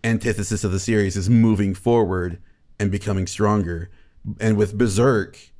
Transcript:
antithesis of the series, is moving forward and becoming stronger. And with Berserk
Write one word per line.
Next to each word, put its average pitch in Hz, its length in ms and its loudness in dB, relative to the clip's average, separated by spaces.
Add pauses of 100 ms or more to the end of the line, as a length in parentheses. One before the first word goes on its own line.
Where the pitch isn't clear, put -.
antithesis 110 600 -2
of 92 80 0
the 95 80 -2
series, 101 340 0
is 95 140 -2
moving 110 460 4
forward 92 640 0 (400)
and 101 120 0
becoming 98 360 -4
stronger. 95 640 -2 (500)
And 110 160 2
with 104 220 0
Berserk 113 600 2 (220)